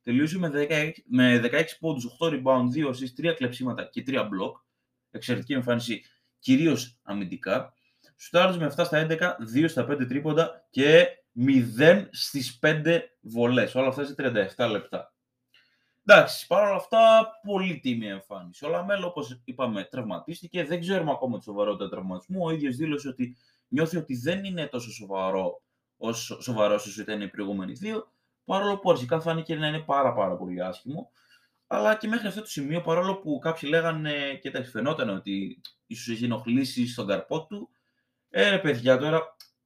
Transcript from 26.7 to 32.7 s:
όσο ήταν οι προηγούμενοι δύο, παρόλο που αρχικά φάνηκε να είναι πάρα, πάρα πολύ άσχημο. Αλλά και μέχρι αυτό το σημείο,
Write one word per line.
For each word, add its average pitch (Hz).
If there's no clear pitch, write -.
όσο 104
ήταν 104
οι 98
προηγούμενοι 98
δύο, 214
παρόλο 196
που 190
αρχικά 147
φάνηκε 160
να 151
είναι 151
πάρα, 139
πάρα 92
πολύ 90
άσχημο. 135
Αλλά 214
και 214
μέχρι 220
αυτό 196
το 220
σημείο, 151